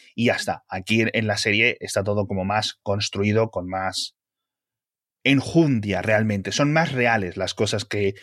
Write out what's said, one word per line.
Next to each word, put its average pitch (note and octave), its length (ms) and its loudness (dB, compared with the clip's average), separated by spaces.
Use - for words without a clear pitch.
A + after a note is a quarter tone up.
y A#2+ 100 2
ya A2 60 6
está. - 360 -6
Aquí G#2 340 0
en, A2+ 100 0
en A2 160 0
la G2+ 80 0
serie A2+ 420 2
está - 240 -2
todo G#2 240 -2
como F#2+ 180 -4
más G#2 380 -2
construido, G#2 680 -2
con F2+ 160 -8
más F#2+ 480 -8
enjundia C3 800 2
realmente. G#2 500 0
Son D3 200 0
más D#3+ 200 0
reales A#2 440 0
las F#2 180 -4
cosas G#2 300 -2
que, G2+ 380 -2